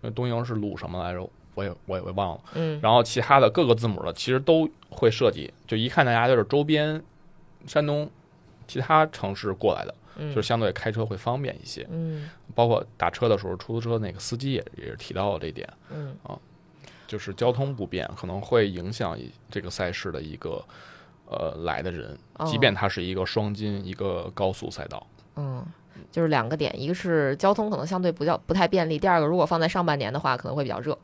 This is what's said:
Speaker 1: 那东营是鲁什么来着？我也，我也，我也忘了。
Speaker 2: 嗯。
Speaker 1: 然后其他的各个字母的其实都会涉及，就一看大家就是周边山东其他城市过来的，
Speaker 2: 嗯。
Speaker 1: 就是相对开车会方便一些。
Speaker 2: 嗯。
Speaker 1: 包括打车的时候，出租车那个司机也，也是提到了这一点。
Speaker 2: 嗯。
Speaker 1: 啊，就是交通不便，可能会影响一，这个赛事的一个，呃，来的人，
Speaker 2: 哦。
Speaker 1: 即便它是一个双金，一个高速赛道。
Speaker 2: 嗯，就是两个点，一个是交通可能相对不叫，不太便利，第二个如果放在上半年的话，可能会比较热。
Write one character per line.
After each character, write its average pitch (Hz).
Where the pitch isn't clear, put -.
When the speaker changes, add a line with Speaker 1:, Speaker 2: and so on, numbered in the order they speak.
Speaker 1:
那 110
东 123
营 120
是 120
鲁 104
什 -
么 90
来 87
着？ 90
我 98
也， 101
我 95
也， 90
我 90
也 92
忘 98
了。 -
Speaker 2:
嗯。 156
Speaker 1:
然 110
后 120
其 117
他 139
的 117
各 156
个 120
字 117
母 101
的 85
其 -
实 135
都 160
会 -
涉 113
及， 73
就 117
一 110
看 139
大 120
家 117
就 131
是 110
周 147
边 151
山 151
东 147
其 -
他 156
城 98
市 98
过 95
来 50
的， -
Speaker 2:
嗯。 147
Speaker 1:
就 110
是 104
相 117
对 104
开 -
车 110
会 101
方 123
便 131
一 -
些。 -
Speaker 2:
嗯。 160
Speaker 1:
包 117
括 113
打 87
车 120
的 104
时 98
候， 90
出 92
租 117
车 117
那 104
个 92
司 -
机 135
也， 127
也 -
是 -
提 -
到 98
了 82
这 82
一 78
点。 -
Speaker 2:
嗯。 147
Speaker 1:
啊， -
就 107
是 101
交 120
通 135
不 104
便， 90
可 -
能 92
会 107
影 90
响 107
一， 62
这 -
个 90
赛 90
事 -
的 71
一 78
个， -
呃， -
来 73
的 87
人， 73
Speaker 2:
哦。 160
Speaker 1:
即 160
便 120
它 98
是 95
一 92
个 92
双 104
金， 101
一 92
个 90
高 95
速 -
赛 -
道。 -
Speaker 2:
嗯， 135
就 165
是 165
两 123
个 143
点， 151
一 139
个 170
是 156
交 190
通 214
可 208
能 -
相 180
对 180
不 165
叫， 160
不 -
太 180
便 180
利， 156
第 190
二 175
个 151
如 160
果 170
放 165
在 156
上 180
半 151
年 113
的 139
话， 131
可 -
能 110
会 143
比 127
较 101
热。 139